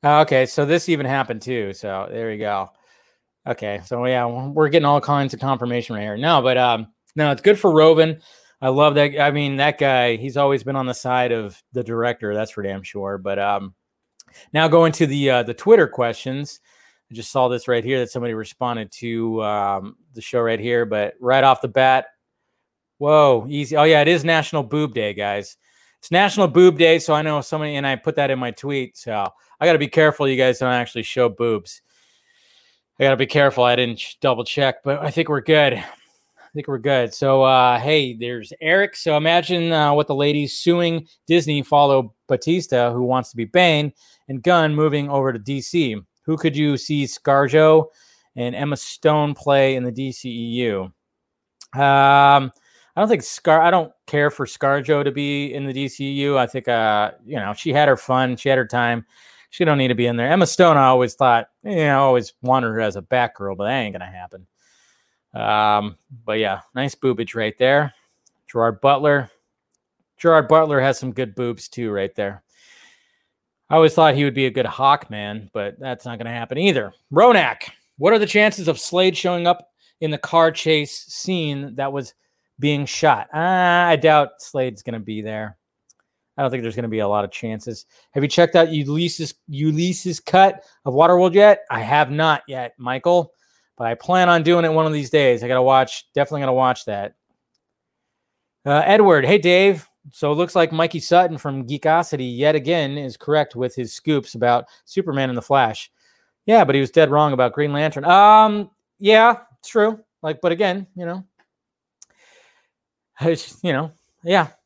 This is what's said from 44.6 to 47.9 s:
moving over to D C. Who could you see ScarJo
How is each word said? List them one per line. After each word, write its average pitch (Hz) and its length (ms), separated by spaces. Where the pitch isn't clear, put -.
moving 147 340
over 135 240
to 117 60
D 135 220
C. 131 360
Who 156 120
could 151 200
you 147 200
see 147 280
ScarJo 151 840